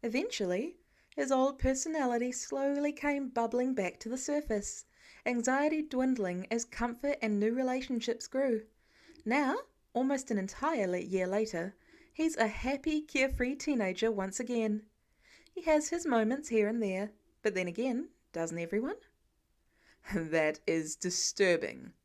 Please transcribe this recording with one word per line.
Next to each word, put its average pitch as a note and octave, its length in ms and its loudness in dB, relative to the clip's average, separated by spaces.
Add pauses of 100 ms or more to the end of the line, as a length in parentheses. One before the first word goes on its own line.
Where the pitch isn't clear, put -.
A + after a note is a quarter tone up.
Eventually, A#3+ 720 -2 (380)
his C#4 160 -2
old C4+ 280 4
personality C4 720 0
slowly C#4+ 600 0
came C#4+ 360 -2
bubbling B3 460 0
back F#3 260 -2
to - 80 -10
the B3 100 -4
surface, C4 680 -2 (400)
anxiety C4+ 580 2
dwindling B3+ 680 0
as A#3 140 0
comfort A#3+ 580 -2
and G#3+ 160 2
new G#3+ 160 2
relationships B3+ 720 -2
grew. C4 360 0 (640)
Now, C#4 340 2 (340)
almost C4 380 0
an A3 80 2
entire A3+ 480 -2
le-, F3+ 120 0
year F3+ 280 0
later, G3 500 -2 (360)
he's D#4+ 240 0
a A3+ 120 2
happy, C#4 520 -2
carefree C4 540 0
teenager A3+ 560 0
once F#3+ 300 -2
again. A3 460 0 (680)
He F4+ 80 -10
has D#4 280 4
his E4+ 160 -4
moments B3 420 2
here A3 180 4
and A#3 160 0
there, G3 300 -2 (300)
but G#3 120 0
then F#3 140 0
again, B3 400 -2 (240)
doesn't E3 260 -4
everyone? G#3+ 380 -2 (680)
<laughs> - 520 -16
That D#3 520 2
is E3 300 0
disturbing F3 960 0 (120)